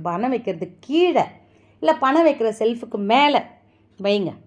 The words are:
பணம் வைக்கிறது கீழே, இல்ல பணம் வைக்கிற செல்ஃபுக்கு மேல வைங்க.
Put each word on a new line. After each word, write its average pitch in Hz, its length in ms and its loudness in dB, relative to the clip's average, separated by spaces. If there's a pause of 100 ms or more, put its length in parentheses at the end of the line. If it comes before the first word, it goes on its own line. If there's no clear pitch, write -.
பணம் 208 260 -4
வைக்கிறது 180 320 -6 (200)
கீழே, 311 380 2 (580)
இல்ல 311 100 2 (100)
பணம் 302 240 2
வைக்கிற 277 220 2 (100)
செல்ஃபுக்கு 226 400 -4 (140)
மேல 285 220 4 (720)
வைங்க. 202 240 0 (160)